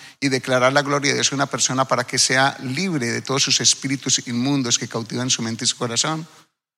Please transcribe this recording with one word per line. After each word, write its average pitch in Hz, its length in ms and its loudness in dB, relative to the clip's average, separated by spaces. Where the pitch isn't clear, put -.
y 139 120 0
declarar 127 420 4
la 143 80 4
gloria 143 300 2
de 127 60 2
Dios 123 140 0
a - 40 -6
una 135 120 0
persona 131 380 0
para 123 200 0
que - 140 -6
sea 135 420 4
libre 135 480 -2
de 117 120 -4
todos 135 220 0
sus 131 180 2
espíritus 131 680 0
inmundos 123 520 0
que 117 100 -6
cautivan 120 400 -4
su 123 140 -2
mente 113 220 -4
y 117 40 0
su - 80 -2
corazón. 156 500 -4